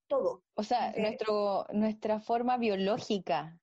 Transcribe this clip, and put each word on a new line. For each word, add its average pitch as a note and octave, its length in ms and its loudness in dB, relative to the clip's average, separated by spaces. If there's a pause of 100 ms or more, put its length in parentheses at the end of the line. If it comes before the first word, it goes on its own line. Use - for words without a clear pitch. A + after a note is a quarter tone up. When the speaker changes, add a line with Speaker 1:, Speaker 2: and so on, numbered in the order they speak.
Speaker 1:
todo. F#3 360 0 (120)
Speaker 2:
O G#3+ 80 -2
sea, A3+ 260 0
Speaker 1:
Entonces G#3+ 140 -2
Speaker 2:
nuestro, G#3 680 0
nuestra G#3+ 480 0
forma A#3+ 380 0
biológica F#3+ 1040 0